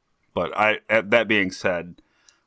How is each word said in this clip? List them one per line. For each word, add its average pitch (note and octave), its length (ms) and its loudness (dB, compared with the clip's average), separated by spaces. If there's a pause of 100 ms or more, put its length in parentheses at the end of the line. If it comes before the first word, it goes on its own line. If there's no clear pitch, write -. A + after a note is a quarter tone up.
(320)
But - 240 -4
I, G#2+ 220 2 (100)
at, G#2+ 220 0
that A2+ 180 4
being G2+ 220 0
said, F2 460 -4 (500)